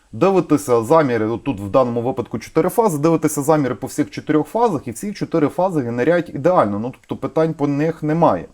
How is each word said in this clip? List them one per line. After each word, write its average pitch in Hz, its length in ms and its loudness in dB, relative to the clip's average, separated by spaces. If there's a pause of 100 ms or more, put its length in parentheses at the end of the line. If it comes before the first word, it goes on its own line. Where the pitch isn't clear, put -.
(140)
дивитеся 151 720 2
заміри, 120 440 2
от 113 160 -4
тут 113 160 -6
в 101 100 -8
даному 120 320 2
випадку 120 380 -6
чотири 160 300 0
фази, 202 280 2
дивитеся 156 440 2
заміри 135 340 2
по 123 120 -8
всіх 143 240 -4
чотирьох 151 360 -2
фазах, 220 400 -2
і 120 40 -8
всі 202 220 -8
чотири 156 340 -2
фази 175 340 -2
генерять 127 480 -2
ідеально, 131 500 2
ну, 120 120 -6
тобто - 240 -12
питань 160 380 -2
по 143 140 -2
них 147 360 -2
немає. 151 500 0